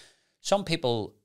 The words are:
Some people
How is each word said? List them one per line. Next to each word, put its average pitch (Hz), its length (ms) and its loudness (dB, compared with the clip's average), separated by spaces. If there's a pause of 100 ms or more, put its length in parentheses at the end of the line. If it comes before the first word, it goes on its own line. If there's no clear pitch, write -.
(400)
Some 196 240 2
people 120 500 -2 (100)